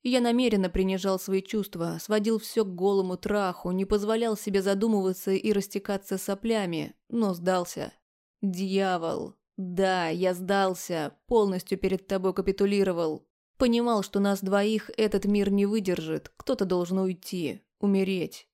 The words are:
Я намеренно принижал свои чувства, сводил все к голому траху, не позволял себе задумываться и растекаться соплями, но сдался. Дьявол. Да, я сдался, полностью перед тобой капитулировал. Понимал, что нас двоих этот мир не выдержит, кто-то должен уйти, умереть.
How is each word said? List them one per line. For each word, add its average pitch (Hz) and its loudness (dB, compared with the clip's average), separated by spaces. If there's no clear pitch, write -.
Я 247 2
намеренно 233 2
принижал 190 0
свои 190 -2
чувства, 170 -6
сводил 214 0
все 220 -2
к 190 -4
голому 185 2
траху, 190 -2
не 190 0
позволял 214 0
себе 196 0
задумываться 196 0
и 202 2
растекаться 196 -2
соплями, 196 -2
но 220 0
сдался. 175 -2
Дьявол. 185 -2
Да, 185 0
я 180 0
сдался, 185 -2
полностью 196 2
перед 185 -2
тобой 190 0
капитулировал. 190 0
Понимал, 233 2
что - -2
нас 196 2
двоих 202 0
этот 202 0
мир 202 2
не 202 4
выдержит, 175 -2
кто-то 247 -2
должен 180 0
уйти, 180 -4
умереть. 190 0